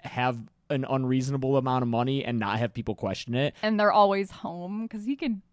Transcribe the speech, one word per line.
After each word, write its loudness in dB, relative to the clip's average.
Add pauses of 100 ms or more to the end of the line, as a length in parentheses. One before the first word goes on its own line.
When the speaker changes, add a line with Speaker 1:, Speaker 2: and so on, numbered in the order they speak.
Speaker 1:
have -2 (320)
an 0
unreasonable 0
amount 2
of 0
money 0
and -2
not 0
have 0
people -4
question -6
it. 0
Speaker 2:
And 0
they're 4
always 6
home -8
'cause -10
he -2
can -4 (100)